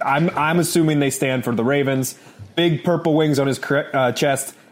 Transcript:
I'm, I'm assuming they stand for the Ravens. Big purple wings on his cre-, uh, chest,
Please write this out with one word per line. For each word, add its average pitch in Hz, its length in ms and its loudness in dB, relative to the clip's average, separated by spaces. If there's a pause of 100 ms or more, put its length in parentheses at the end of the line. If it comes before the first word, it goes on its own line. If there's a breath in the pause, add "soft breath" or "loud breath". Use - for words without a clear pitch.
I'm, 147 300 0
I'm 156 280 0
assuming 156 400 2
they 139 120 2
stand 131 340 -2
for 120 100 -2
the 113 80 -2
Ravens. 135 560 0 (380 loud breath)
Big 170 260 0
purple 165 320 0
wings 151 240 2
on 135 80 2
his 131 140 -2
cre-, 143 340 -2
uh, 127 160 2
chest, 139 460 -2 (160 soft breath)